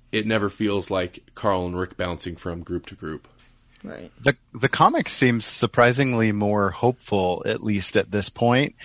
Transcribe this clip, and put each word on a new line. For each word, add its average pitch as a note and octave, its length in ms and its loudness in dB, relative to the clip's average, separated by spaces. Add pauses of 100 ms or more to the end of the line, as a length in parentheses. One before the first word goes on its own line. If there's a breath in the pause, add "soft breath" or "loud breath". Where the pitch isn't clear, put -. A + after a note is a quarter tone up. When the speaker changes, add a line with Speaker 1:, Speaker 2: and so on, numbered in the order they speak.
(140)
Speaker 1:
it G#2+ 120 -2
never G#2+ 240 0
feels G2+ 400 -2
like F#2 460 -4
Carl F#2+ 300 0
and F2 120 -6
Rick F#2 200 -6
bouncing F2 400 -6
from E2+ 260 -10
group F2 240 -8
to - 80 -18
group. D#2 320 -12 (560)
Speaker 2:
Right. - 260 -16 (120)
Speaker 3:
The, C3+ 140 4 (180)
the B2 160 0
comic B3 400 4
seems A#2+ 360 2
surprisingly A#2+ 840 2
more G#2 380 0
hopeful, F#2+ 760 -2
at A2 160 -2
least G2+ 360 -2
at F#2+ 140 0
this G#2 180 -2
point, A#2+ 560 2